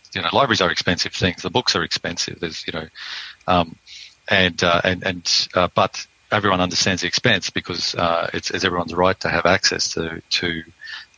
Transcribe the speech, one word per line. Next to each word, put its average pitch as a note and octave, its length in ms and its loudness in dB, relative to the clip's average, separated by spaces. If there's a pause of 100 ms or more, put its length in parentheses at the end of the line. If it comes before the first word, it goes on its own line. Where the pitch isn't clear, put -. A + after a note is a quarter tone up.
(140)
you G2 60 -4
know, E2+ 140 -2
libraries A#2 260 4
are F2+ 100 4
expensive - 440 -2
things. - 260 0
The F#2 80 -4
books - 260 0
are F2+ 80 2
expensive. - 580 -6
There's, D#2+ 260 -6
you - 80 -8
know, D#2+ 140 -6 (580)
um, F2 300 2 (520)
and, F#2 340 2
uh, F2 220 4
and, F#2 180 0
and, F2+ 520 -2
uh, F2+ 200 2
but - 320 0 (240)
everyone G2+ 300 2
understands F2+ 400 0
the F2+ 80 -2
expense G2+ 400 0
because, - 460 -6
uh, E2+ 400 0
it's, - 160 -4
it's F#2 160 0
everyone's F2 260 0
right F2+ 280 2
to E2+ 100 -2
have E2+ 160 2
access - 480 2
to, E2 340 -4
to, E2+ 340 -2 (560)